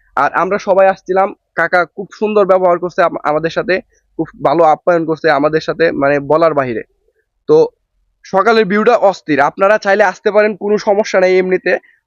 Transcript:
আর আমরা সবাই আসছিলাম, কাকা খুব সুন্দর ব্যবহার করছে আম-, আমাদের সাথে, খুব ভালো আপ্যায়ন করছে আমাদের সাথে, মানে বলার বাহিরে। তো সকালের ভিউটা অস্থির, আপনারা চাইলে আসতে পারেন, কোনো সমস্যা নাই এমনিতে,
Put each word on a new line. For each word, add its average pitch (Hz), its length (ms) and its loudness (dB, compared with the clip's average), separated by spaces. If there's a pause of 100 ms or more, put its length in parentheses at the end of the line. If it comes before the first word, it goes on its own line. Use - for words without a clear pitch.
(180)
আর 143 160 0
আমরা 185 260 -2
সবাই 190 280 2
আসছিলাম, 190 400 -2 (280)
কাকা 170 300 0
খুব 190 260 -12
সুন্দর 208 340 -2
ব্যবহার 185 340 2
করছে 180 220 -4
আম-, 165 220 -2
আমাদের 156 280 -2
সাথে, 175 240 -4 (440)
খুব 160 80 -6 (160)
ভালো 151 200 2
আপ্যায়ন 160 420 2
করছে 160 240 -4
আমাদের 151 340 0
সাথে, 160 280 -4
মানে 143 280 0
বলার 156 340 0
বাহিরে। 127 300 -4 (680)
তো 151 80 6 (680)
সকালের 220 400 0
ভিউটা 208 320 2
অস্থির, 165 420 0
আপনারা 196 380 2
চাইলে 202 260 0
আসতে 185 280 -2
পারেন, 214 240 2
কোনো 208 220 -4
সমস্যা 202 420 -2
নাই 185 160 2
এমনিতে, 185 380 0 (340)